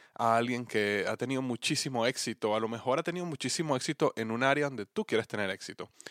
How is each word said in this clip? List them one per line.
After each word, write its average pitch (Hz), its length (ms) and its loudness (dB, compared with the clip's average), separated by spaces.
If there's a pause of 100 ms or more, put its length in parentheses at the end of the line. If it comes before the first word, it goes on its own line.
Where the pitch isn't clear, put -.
(140)
a 113 240 4
alguien 120 300 0
que 104 400 2
ha 110 100 -2
tenido 131 240 -2
muchísimo 127 640 0
éxito, 110 500 0
a 110 40 2
lo 110 80 0
mejor 120 320 -2
ha 165 40 -4
tenido 175 220 -4
muchísimo 151 500 -2
éxito 147 400 0
en 113 140 -2
un 117 140 0
área 139 220 4
donde 123 200 -6
tú - 200 -4
quieres 113 220 2
tener 104 220 -2
éxito. 92 400 -10 (220)